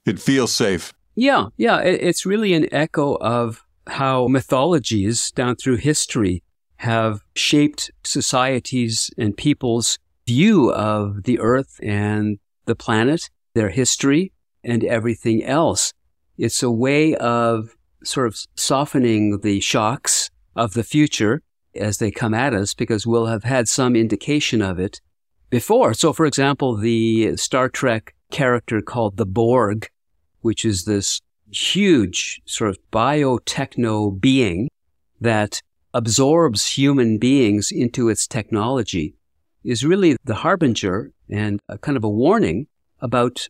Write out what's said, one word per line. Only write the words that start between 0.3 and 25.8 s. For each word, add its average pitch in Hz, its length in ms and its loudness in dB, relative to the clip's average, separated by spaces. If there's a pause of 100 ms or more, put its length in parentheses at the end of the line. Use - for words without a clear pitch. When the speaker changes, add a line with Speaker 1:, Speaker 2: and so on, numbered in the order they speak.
Speaker 1:
safe. 95 400 -2 (220)
Speaker 2:
Yeah, 240 320 2 (100)
yeah. 214 220 2
It, 180 200 0
it's - 240 -2
really 202 300 0
an 160 180 2
echo 143 440 -2
of 117 460 -2 (260)
how 131 400 0
mythologies 127 1040 0
down 123 240 -2
through 127 200 0
history 110 680 -2 (340)
have 113 440 -2 (140)
shaped - 560 0 (140)
societies 123 1120 -2
and 107 180 -2
people's 120 640 0 (280)
view 147 460 4
of 104 520 -2
the 123 140 0
earth 127 440 0
and 104 560 0 (260)
the 117 100 -2
planet, 120 540 0 (240)
their 107 160 0
history, 139 640 0 (320)
and 117 200 0
everything 113 600 -2
else. 135 480 0 (460)
It's - 240 -2
a 123 80 0
way 139 460 2
of 117 600 -2 (260)
sort 131 260 -4
of 104 100 -8 (160)
softening 117 840 0
the 101 200 0
shocks - 720 -2 (260)
of 113 160 -2
the 113 120 -2
future 143 580 2 (320)
as 104 240 -4
they 110 120 -2
come 107 220 -2
at 123 220 0
us, 101 180 -2
because 113 340 -4
we'll 117 200 2
have 113 180 -4
had 123 240 0
some 127 260 2
indication 113 680 0
of 92 160 -2
it 95 240 -6 (480)
before. 190 420 2